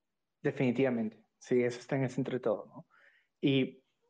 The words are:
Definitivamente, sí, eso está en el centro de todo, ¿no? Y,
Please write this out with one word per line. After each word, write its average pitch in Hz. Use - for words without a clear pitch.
Definitivamente, 123
sí, 123
eso 123
está -
en 135
el 127
centro 127
de 123
todo, 104
¿no? -
Y, 135